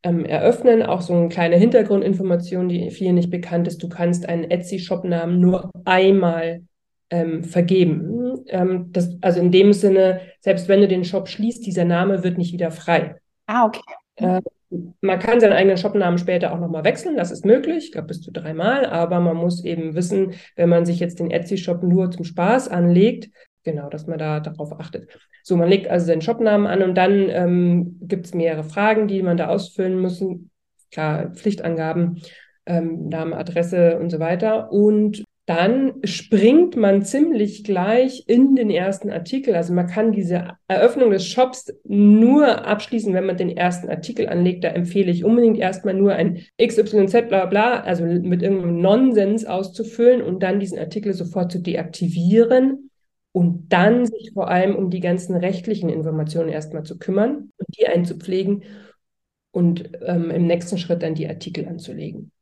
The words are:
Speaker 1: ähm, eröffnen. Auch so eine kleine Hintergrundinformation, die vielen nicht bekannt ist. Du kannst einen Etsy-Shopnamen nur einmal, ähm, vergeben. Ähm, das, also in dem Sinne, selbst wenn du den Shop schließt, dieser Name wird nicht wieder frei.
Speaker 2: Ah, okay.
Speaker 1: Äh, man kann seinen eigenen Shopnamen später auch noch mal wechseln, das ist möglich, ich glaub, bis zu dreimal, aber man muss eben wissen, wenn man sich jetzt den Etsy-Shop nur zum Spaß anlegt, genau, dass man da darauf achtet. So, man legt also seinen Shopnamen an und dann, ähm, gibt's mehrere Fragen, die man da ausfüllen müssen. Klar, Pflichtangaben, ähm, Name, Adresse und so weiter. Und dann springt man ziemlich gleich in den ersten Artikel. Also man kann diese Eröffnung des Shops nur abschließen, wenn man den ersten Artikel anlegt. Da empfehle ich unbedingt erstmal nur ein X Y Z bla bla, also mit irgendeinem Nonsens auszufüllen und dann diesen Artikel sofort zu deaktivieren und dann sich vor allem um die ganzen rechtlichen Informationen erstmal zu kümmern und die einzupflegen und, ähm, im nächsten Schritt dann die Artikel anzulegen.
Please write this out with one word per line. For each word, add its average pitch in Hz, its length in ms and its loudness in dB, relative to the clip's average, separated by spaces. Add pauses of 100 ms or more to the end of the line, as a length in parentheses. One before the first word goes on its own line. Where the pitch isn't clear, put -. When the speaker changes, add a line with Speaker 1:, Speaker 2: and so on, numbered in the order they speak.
Speaker 1:
ähm, 175 240 -2
eröffnen. 226 560 2
Auch 180 180 -2
so 175 140 -4
eine 170 160 2
kleine 170 260 2
Hintergrundinformation, 190 1120 2
die 175 220 -4
vielen 180 240 0
nicht 175 160 2
bekannt 175 380 -4
ist. - 140 -10
Du 175 60 -10
kannst 175 400 -2
einen 170 220 -4
Etsy-Shopnamen 175 880 -2
nur 180 300 2 (160)
einmal, 180 720 2 (480)
ähm, 165 340 -4
vergeben. 185 1040 0
Ähm, 180 440 -2
das, 175 300 -4
also 175 180 2
in 175 100 4
dem 196 220 8
Sinne, 190 480 4 (200)
selbst 185 280 -2
wenn 196 140 6
du 190 60 4
den 185 160 0
Shop - 240 -6
schließt, 226 360 -6
dieser 175 220 -2
Name 180 360 0
wird 175 140 -2
nicht 175 160 -4
wieder 165 180 -4
frei. - 460 -2 (300)
Speaker 2:
Ah, 233 180 2
okay. 214 160 -2 (360)
Speaker 1:
Äh, 185 260 -2 (580)
man 185 180 0
kann 226 220 4
seinen 202 140 8
eigenen 190 240 4
Shopnamen 180 400 0
später 180 340 -2
auch 170 80 -6
noch 170 80 -4
mal 160 160 -6
wechseln, 285 320 -2
das 175 140 -2
ist - 160 -6
möglich, 302 400 2
ich - 60 -20
glaub, 160 140 -10
bis - 140 -12
zu - 100 -20
dreimal, 175 540 -2
aber 170 340 -2
man 170 180 0
muss 175 280 -4
eben 165 300 -6
wissen, 185 400 -2 (220)
wenn 170 120 2
man 170 160 4
sich 175 160 -2
jetzt 175 200 -6
den 170 100 -4
Etsy-Shop 175 520 -4
nur 180 280 2
zum 170 140 -10
Spaß 220 440 0
anlegt, 175 640 2 (340)
genau, 147 240 -8
dass 156 180 -12
man 160 120 -8
da 151 220 -4
darauf 151 380 -12
achtet. - 300 -14 (340)
So, 180 140 -2
man 170 140 2
legt 196 180 2
also 175 160 0
seinen 165 160 0
Shopnamen 214 460 0
an 190 160 0
und 185 140 0
dann, 196 340 2
ähm, 175 720 0
gibt's - 320 -8
mehrere 160 300 -2
Fragen, 208 440 0
die 190 140 -2
man 175 160 0
da 165 100 -2
ausfüllen 185 520 -2
müssen. 180 500 -6 (400)
Klar, 156 400 -4
Pflichtangaben, 170 920 -4 (460)
ähm, 165 420 -4
Name, 160 280 -6
Adresse 175 600 0
und 170 120 -4
so 160 80 -4
weiter. 214 520 -2
Und 214 540 2 (220)
dann 220 480 0 (100)
springt 254 720 4
man 202 260 4
ziemlich 262 600 0
gleich 214 600 0
in 269 280 6
den 233 140 2
ersten 185 420 -2
Artikel. 233 440 -4
Also 170 180 -2
man 175 140 2
kann 220 260 0
diese 175 540 -4
Eröffnung 240 440 4
des 190 160 0
Shops - 460 -2 (120)
nur 220 800 6
abschließen, 208 480 -4
wenn 185 100 0
man 180 140 -4
den 175 180 -4
ersten 175 320 -2
Artikel - 400 -6
anlegt. 180 340 0
Da 170 60 -2
empfehle 175 420 -2
ich 175 140 -2
unbedingt 226 320 4
erstmal 185 380 -4
nur 196 180 4
ein 170 300 -2 (160)
X 233 180 2
Y 202 320 2
Z 233 220 2
bla 190 160 2
bla, 214 340 2
also 175 240 -2
mit 175 380 0
irgendeinem 175 400 0
Nonsens 214 640 4
auszufüllen 226 760 2
und 180 220 -4
dann 190 180 0
diesen 185 180 -6
Artikel 196 360 -6
sofort 175 360 -4
zu 180 100 -6
deaktivieren 226 1300 2 (420)
und 175 400 0
dann 214 320 4
sich - 300 -8
vor 196 160 -4
allem 185 260 2
um 185 140 -2
die 185 100 -4
ganzen 180 340 -2
rechtlichen 180 540 -4
Informationen 156 600 -4
erstmal 156 320 -10
zu - 160 -16
kümmern 220 580 -4
und - 220 -14
die 214 80 2
einzupflegen 185 800 -2 (840)
und, 175 420 -2 (120)
ähm, 170 260 -2
im 170 160 0
nächsten 175 300 -2
Schritt 170 260 -4
dann 160 120 -4
die 156 120 -6
Artikel 160 400 -10
anzulegen. - 760 -14